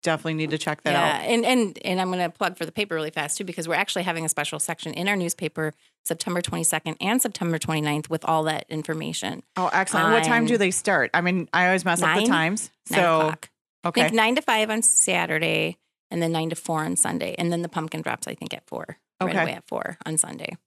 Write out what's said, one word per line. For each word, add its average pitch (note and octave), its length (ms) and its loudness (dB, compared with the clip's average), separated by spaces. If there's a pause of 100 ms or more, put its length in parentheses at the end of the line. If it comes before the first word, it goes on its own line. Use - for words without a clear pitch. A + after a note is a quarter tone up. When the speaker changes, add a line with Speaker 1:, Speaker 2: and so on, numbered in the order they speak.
Speaker 1:
definitely D#3+ 320 0
need D#3 160 -2
to D#3 80 -2
check D3+ 240 -4
that D3+ 100 2
Speaker 2:
Yeah, C#3+ 320 2
Speaker 1:
out. - 60 -2
Speaker 2:
and, A#3 160 2
and, A#3+ 360 2
and F#3 160 -2
I'm F#3 120 0
gonna F3+ 180 0
plug F#3 300 -4
for E3 80 -4
the D#3+ 60 -12
paper G3+ 220 -4
really D#3 160 -4
fast D3 280 -4
too, G3+ 60 -6
because E3+ 220 -6
we're E3 100 0
actually F#3 260 0
having E3 240 -2
a - 20 -2
special D3+ 320 -4
section D#3+ 320 -6
in F3+ 160 -2
our G3+ 80 2
newspaper E3 560 -2 (320)
September F3 380 -2
twenty-second E3 580 -2
and A3+ 220 0
September E3+ 360 -2
twenty-ninth D3+ 520 -2
with D#3+ 160 -2
all D#3+ 160 2
that D#3 260 -2
information. D#3 760 -6 (140)
Speaker 1:
Oh, F#3 160 2
excellent. E3 400 2
What D#3 120 6
time A#3 200 4
do A#3 80 2
Speaker 2:
on A#3 60 4
Speaker 1:
they F#3+ 140 4
start? E3 420 2
I E3+ 80 4
mean, F3 320 0
I F3+ 140 4
always F#3 180 2
mess E3+ 160 2
up E3+ 140 4
the G3+ 40 4
Speaker 2:
nine? A3 80 4
Speaker 1:
times. E3+ 420 2 (200)
Speaker 2:
Nine G3 100 2
Speaker 1:
So, E3 200 6
Speaker 2:
o'clock. D#3 280 -2 (340)
I F3 60 0
Speaker 1:
okay. G3+ 140 2
Speaker 2:
think G#3 120 4
nine A3+ 200 4
to - 80 2
five A3 260 2
on A3 140 0
Saturday E3 960 2 (320)
and E3+ 100 -4
then E3 120 0
nine E3 180 -2
to E3 60 -4
four D#3 280 -4
on F3 120 -2
Sunday. - 420 -2
And E3+ 120 0
then E3+ 120 -2
the E3+ 80 -6
pumpkin D#3+ 320 -6
drops, - 260 -6
I - 60 -8
think, - 180 -12
at - 140 -12
four, - 320 -10 (240)
right F3+ 80 0
Speaker 1:
Okay. F#3 120 0
Speaker 2:
away E3 120 -2
at E3+ 120 -16
four - 380 -6
on D#3+ 140 -4
Sunday. - 480 -6